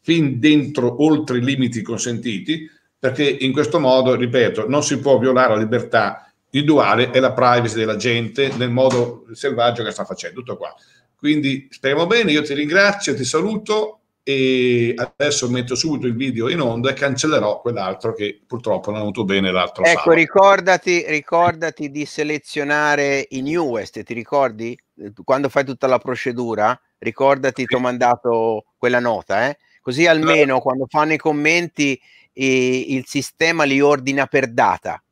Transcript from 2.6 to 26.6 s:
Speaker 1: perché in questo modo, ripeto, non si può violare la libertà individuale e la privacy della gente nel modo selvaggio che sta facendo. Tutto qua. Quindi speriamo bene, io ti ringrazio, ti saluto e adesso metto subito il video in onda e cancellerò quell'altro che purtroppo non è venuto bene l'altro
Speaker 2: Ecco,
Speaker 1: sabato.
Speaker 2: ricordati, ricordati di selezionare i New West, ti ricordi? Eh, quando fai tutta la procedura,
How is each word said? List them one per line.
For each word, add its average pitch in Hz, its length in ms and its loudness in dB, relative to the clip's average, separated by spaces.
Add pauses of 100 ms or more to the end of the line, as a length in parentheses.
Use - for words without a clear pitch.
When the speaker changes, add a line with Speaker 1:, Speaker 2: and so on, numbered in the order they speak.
Speaker 1:
perché 127 300 0
in 131 240 -2
questo 147 280 0
modo, 127 360 4
ripeto, 117 520 0
non 143 140 0
si 143 160 -2
può 131 200 4
violare 127 360 2
la 107 60 0
libertà 110 720 -2 (200)
individuale 127 600 2
e 127 80 4
la 127 120 2
privacy 120 420 2
della 110 220 -2
gente 117 600 -2
nel 123 140 -2
modo 123 640 0
selvaggio 120 500 0
che 107 100 -4
sta - 120 -8
facendo. 95 360 -12
Tutto 120 160 -10
qua. 82 180 -14 (400)
Quindi 139 560 -2
speriamo 147 360 -2
bene, 214 240 2
io 151 120 2
ti 143 120 -6
ringrazio, 160 600 0
ti 127 100 -6
saluto 214 760 -4 (220)
e 127 760 0
adesso 127 540 -2
metto 123 240 -4
subito 127 320 -2
il 120 80 -2
video 117 340 -4
in 165 120 -2
onda 117 300 -2
e - 20 -2
cancellerò 135 680 0
quell'altro 104 540 -4
che 104 320 -6
purtroppo 104 440 -4
non 104 80 -6
è 107 40 -6
venuto 104 220 -4
bene 98 260 0
l'altro 92 320 -2
Speaker 2:
Ecco, 165 160 4
Speaker 1:
sabato. 156 140 4
Speaker 2:
ricordati, 180 960 4
ricordati 160 840 -2
di 143 160 -8
selezionare 147 1200 -2
i 131 120 -8
New 160 240 -2
West, 113 360 -6
ti 117 120 -10
ricordi? 120 640 -4 (200)
Eh, 101 140 -14 (120)
quando 139 240 0
fai 139 160 0
tutta 131 240 -4
la 127 100 4
procedura, 120 800 -2 (200)